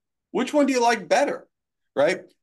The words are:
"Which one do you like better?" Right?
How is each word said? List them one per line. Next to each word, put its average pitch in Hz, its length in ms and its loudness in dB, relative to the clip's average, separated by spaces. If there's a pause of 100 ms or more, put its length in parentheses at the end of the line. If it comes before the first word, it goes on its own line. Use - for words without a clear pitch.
(320)
"Which 254 220 -4
one 294 120 4
do 269 80 -2
you 247 80 0
like 226 260 0
better?" 226 400 0 (480)
Right? 165 280 0 (180)